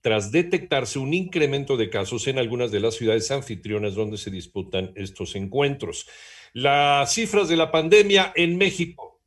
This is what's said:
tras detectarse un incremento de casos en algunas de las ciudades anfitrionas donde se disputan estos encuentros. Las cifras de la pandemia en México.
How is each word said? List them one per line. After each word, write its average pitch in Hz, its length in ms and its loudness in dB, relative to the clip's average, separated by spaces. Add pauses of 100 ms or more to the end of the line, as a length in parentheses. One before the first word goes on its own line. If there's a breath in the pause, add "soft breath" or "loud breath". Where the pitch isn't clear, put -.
tras 107 320 0
detectarse 156 640 0
un 135 160 -2
incremento 147 640 0
de 113 140 0
casos 110 360 -4
en 131 140 -2
algunas 120 320 -2
de 104 80 0
las 113 160 -2
ciudades 110 340 0
anfitrionas 104 640 -4
donde 107 240 -4
se 101 140 -10
disputan 92 640 -6
estos 98 400 -10
encuentros. 104 720 -4 (460 loud breath)
Las 143 600 2
cifras 202 340 0
de 165 80 2
la 160 140 2
pandemia 190 640 6
en 170 240 2
México. 175 680 -2